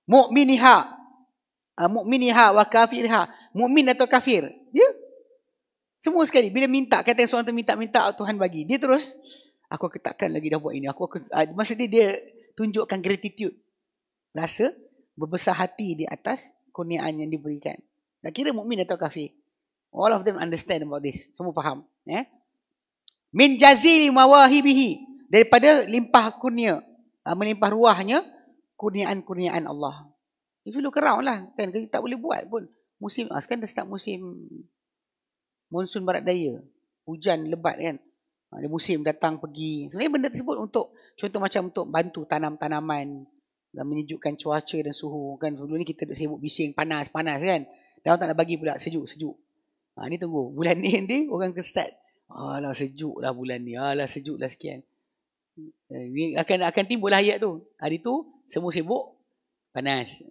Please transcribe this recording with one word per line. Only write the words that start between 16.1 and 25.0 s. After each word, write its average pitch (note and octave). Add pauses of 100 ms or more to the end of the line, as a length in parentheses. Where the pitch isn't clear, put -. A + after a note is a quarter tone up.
kurniaan D#3+
yang D#3
diberikan. D3 (460)
Tak D#3+
kira C#4
mukmin A3
atau F3+
kafir. D3+ (560)
All G3+
of G3
them G3
understand E3
about C#3+
this. -
Semua F3+
faham. D3+ (240)
Ya? G#3 (1040)
Min C4+
jazili C#4+
mawahibihi. C4+ (240)